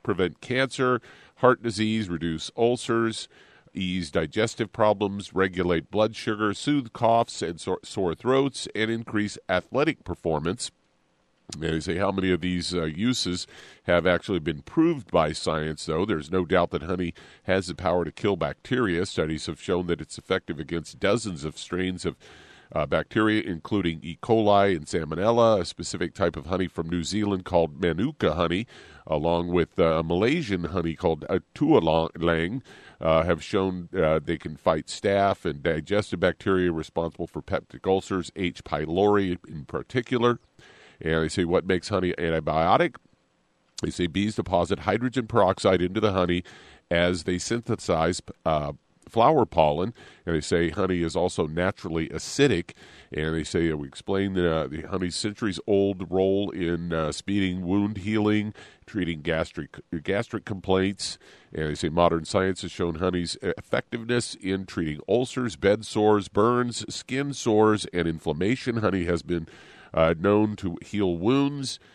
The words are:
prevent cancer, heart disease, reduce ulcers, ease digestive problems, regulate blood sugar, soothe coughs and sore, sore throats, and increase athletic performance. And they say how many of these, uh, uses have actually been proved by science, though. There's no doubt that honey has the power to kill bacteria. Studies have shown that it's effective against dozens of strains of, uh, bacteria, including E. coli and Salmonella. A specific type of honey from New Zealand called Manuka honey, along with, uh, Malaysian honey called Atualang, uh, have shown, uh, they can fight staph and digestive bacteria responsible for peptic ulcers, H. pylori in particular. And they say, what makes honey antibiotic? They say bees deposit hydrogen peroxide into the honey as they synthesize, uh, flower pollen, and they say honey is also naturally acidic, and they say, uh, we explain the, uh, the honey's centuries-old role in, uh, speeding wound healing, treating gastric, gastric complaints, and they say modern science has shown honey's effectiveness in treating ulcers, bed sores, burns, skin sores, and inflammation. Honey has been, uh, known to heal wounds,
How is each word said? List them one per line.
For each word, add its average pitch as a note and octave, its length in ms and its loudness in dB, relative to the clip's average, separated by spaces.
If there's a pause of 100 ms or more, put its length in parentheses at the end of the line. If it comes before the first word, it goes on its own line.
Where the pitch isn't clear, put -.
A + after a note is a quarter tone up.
prevent F2+ 360 -2
cancer, B2+ 600 -2 (360)
heart B2 280 4
disease, A2 440 0
reduce E2 480 -4
ulcers, A#2 720 0 (480)
ease F2+ 380 -2
digestive G#2+ 600 -2
problems, G2+ 640 0
regulate F2+ 560 0
blood G#2+ 240 0
sugar, G#2+ 400 -2
soothe C#3+ 380 -2
coughs A#2 500 2
and E2+ 180 -4
sore, - 220 -4
sore F2+ 320 -4
throats, C3+ 580 0
and A2 160 -2
increase A2+ 480 -2 (120)
athletic B2+ 560 0
performance. E2+ 640 -2 (840)
And D2+ 80 -8
they D#2+ 180 0
say E2 160 -4
how G2 160 0
many F#2 180 0
of F2 100 2
these, F2 320 -2
uh, F2 120 -2
uses F2+ 640 -2 (360)
have F2 220 2
actually F2+ 320 2
been D2+ 240 -4
proved D#3+ 480 0
by D#2+ 220 2
science, D#2 540 -4
though. D#2+ 180 0
There's D#2 260 -4
no F#2 140 0
doubt F2 260 2
that D#2+ 120 -4
honey F2+ 320 -4 (300)
has F#2+ 220 0
the F2+ 80 -8
power F2 300 0
to D2+ 80 -6
kill G2+ 240 -2
bacteria. F2 720 -2
Studies D#2 400 -4
have D#2+ 140 -8
shown F2+ 280 -2
that E2 120 -2
it's - 180 -14
effective F2+ 420 -4
against D#2 400 -8
dozens G2+ 440 0
of D#2 140 -8
strains F#2 460 -4
of, E2 100 -4 (600)
uh, D#2 120 0
bacteria, G#2+ 560 2
including E2+ 600 -2
E. E2 200 -10
coli G2+ 520 4
and D#2 120 -4
Salmonella. G2+ 720 2
A F2 60 -2
specific F2 480 -6
type F2 220 0
of C#2 100 -10
honey F2+ 220 -2
from E2 200 -6
New E2+ 160 -2
Zealand G2 400 -2
called E2 340 2
Manuka F2 540 0
honey, F2 340 0 (400)
along E2+ 420 0
with, F2 300 0
uh, E2 240 4
Malaysian G2+ 640 0
honey E2 300 -2
called D#2+ 340 -2
Atualang, E2+ 1300 2 (360)
uh, D#2+ 260 4
have E2+ 200 0
shown, F#2 500 -2
uh, D#2+ 300 2
they D#2+ 140 -4
can D#2 180 -12
fight D#2+ 300 0
staph G2 580 0
and D2 180 -4
digestive E2+ 580 -2
bacteria F2+ 520 2
responsible E2 540 -4
for D#2 160 -10
peptic - 440 -6
ulcers, F#2+ 500 0
H. F#2 280 -4
pylori F2+ 720 2 (100)
in D2 200 -12
particular. A#2+ 720 0 (600)
And D#2+ 260 0
they D#2 40 0
say, F2+ 160 0
what E2+ 220 2
makes F#2 240 -2
honey F#2 240 0
antibiotic? E2 800 2 (880)
They E2+ 80 -2
say F2+ 160 -2
bees G2+ 300 -2
deposit F2+ 420 0
hydrogen A#2 480 -2
peroxide F#2+ 560 4
into F#2 180 -2
the G#2 120 2
honey F2+ 300 0 (480)
as F2 340 2
they F#2 120 -2
synthesize, F2+ 840 -2 (240)
uh, D2 260 0 (360)
flower B2+ 360 4
pollen, D#2+ 480 2 (320)
and E2+ 100 0
they D#2+ 60 2
say E2+ 300 2
honey F2+ 320 0
is E2 120 -2
also F2+ 320 0
naturally E2 640 -2
acidic, F#2+ 600 0 (420)
and D#2 220 -2
they D#2+ 100 -2
say, E2 260 0
uh, D#2 60 -2
we C#2+ 100 -8
explain G2 460 -2
the, F2+ 180 2
uh, D#2+ 180 0
the D2+ 140 -8
honey's F2+ 340 -4
centuries-old G2 920 0
role F#2+ 400 2
in, E2+ 440 -4
uh, D#2 180 -2
speeding F#2 540 -2
wound G2+ 320 0
healing, G#2+ 560 0 (320)
treating E2+ 340 -4
gastric, D#2+ 600 -4 (220)
gastric G2+ 440 -4
complaints, F#2+ 720 -2 (340)
and D#2 160 -4
they D2+ 60 -4
say D#2+ 160 -2
modern E2 340 4
science F#2+ 380 0
has F2 80 -8
shown E2+ 240 -2
honey's F2 480 -2
effectiveness A#2 960 -4
in F#2+ 280 -2
treating D#2 420 -4
ulcers, B2 500 0
bed G#2+ 280 2
sores, G#2 440 4
burns, A#2+ 540 2 (120)
skin C#3 400 -6
sores, G#2+ 580 4
and E2+ 160 0
inflammation. F2+ 680 -2
Honey F#2+ 260 0
has E2+ 180 0
been, E2+ 240 -4 (460)
uh, E2 260 4
known G#2 380 4
to F2+ 240 -6
heal F#2+ 380 -2
wounds, C#3 600 0 (160)